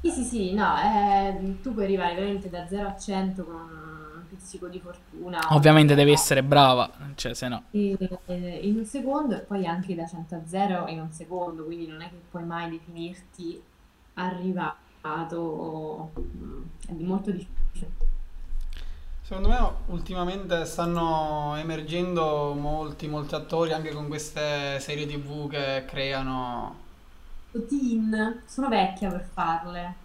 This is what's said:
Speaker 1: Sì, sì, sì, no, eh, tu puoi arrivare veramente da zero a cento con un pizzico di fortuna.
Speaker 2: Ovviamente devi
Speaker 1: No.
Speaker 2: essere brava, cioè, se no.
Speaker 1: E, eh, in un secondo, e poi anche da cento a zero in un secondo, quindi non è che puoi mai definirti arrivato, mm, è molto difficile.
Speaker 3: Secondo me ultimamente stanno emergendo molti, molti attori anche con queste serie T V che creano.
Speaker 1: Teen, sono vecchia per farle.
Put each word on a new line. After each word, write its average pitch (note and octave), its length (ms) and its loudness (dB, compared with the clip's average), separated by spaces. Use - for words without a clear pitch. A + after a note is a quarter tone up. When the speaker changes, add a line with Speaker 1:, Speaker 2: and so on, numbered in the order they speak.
Speaker 1:
Sì, E4+ 80 2
sì, B3+ 140 -2
sì, G3 280 -2
no, G3+ 260 2
eh, G3 840 2
tu C4 100 -4
puoi G#3 120 0
arrivare F3+ 300 2
veramente F#3+ 360 -2
da F3 160 -8
zero G3 220 -4
a G3 100 -6
cento F#3+ 460 -2
con E3 100 -12
un D#3+ 760 -14
pizzico F#3 380 -14
di F3+ 140 -10
fortuna. F3 580 -10
Speaker 2:
Ovviamente D3+ 440 10
devi C#3+ 160 10
Speaker 1:
No. D3 60 10
Speaker 2:
essere C#3 260 4
brava, C3+ 480 8
cioè, A#2+ 200 -6
se C3 140 -6
no. - 220 -4
Speaker 1:
E, G3+ 260 2
eh, F3+ 380 -6
in G#3 140 4
un A3+ 60 -2
secondo, C4+ 520 -2
e - 40 -8
poi G3 260 -4
anche F3+ 280 -4
da E3 120 -6
cento E3+ 280 -10
a E3 120 -8
zero F3+ 420 0
in D#3+ 120 -6
un D#3+ 120 -8
secondo, E3 520 -8
quindi E3 220 -8
non D#3+ 160 -14
è F3+ 60 -14
che F3 120 -18
puoi E3+ 140 -8
mai E3+ 260 -6
definirti E3+ 920 -12
arrivato, E3 2000 -6
mm, - 440 -8
è - 40 -8
molto F#3 380 -2
difficile. - 800 2
Speaker 3:
Secondo G3 260 2
me A#3+ 240 8
ultimamente F3+ 800 -2
stanno D#3 920 0
emergendo D#3 1000 0
molti, D3+ 540 -4
molti D3+ 280 -4
attori D#3+ 360 0
anche D#3 200 -4
con D3 160 -6
queste D3 720 -4
serie D3 260 -6
T D3 100 -8
V C#3+ 320 -8
che C3+ 380 -2
creano. C3 960 -4
Speaker 1:
Teen, A3+ 800 0
sono C4+ 220 -2
vecchia F#3+ 420 2
per F3+ 220 -4
farle. F3 640 -4